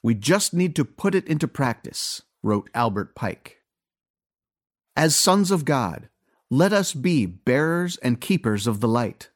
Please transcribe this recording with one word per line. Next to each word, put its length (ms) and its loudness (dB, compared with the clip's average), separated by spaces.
We 120 2
just 400 0
need 220 0
to 100 2
put 300 -4
it 120 0
into 200 0
practice," 760 -6
wrote 320 0
Albert 420 -2
Pike. 420 -8
As 200 4
sons 360 2
of 120 0
God, 460 -2
let 240 4
us 200 0
be 320 2
bearers 720 -2
and 220 0
keepers 460 -2
of 140 -2
the 80 0
light. 480 -4